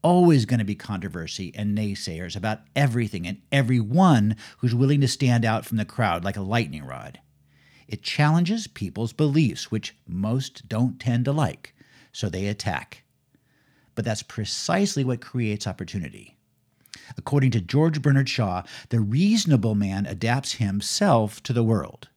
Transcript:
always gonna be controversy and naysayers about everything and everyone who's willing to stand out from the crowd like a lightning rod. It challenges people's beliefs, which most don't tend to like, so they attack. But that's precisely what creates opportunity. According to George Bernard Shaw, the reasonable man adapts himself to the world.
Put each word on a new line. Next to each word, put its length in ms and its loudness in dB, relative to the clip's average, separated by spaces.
always 440 6
gonna 200 0
be 100 -4
controversy 800 -8
and 220 -2
naysayers 580 -6
about 260 -4
everything 520 0
and 140 -8
everyone 840 4
who's 180 0
willing 260 4
to 60 4
stand 380 2
out 200 0
from 120 -4
the 80 0
crowd 380 -2
like 140 -4
a 40 -6
lightning 440 -2
rod. 340 -14
It 160 -10
challenges 640 2
people's 460 -6
beliefs, 580 2
which 240 -6
most 600 -6
don't 300 -2
tend 260 0
to 60 0
like, 420 -2
so 180 -6
they 180 -4
attack. 560 -6
But 100 -4
that's 180 -4
precisely 800 -2
what 180 -2
creates 460 -4
opportunity. 720 -10
According 340 2
to 100 0
George 400 0
Bernard 280 2
Shaw, 340 -2
the 100 0
reasonable 760 2
man 300 -2
adapts 480 -2
himself 880 0
to 100 -6
the 100 2
world. 540 -2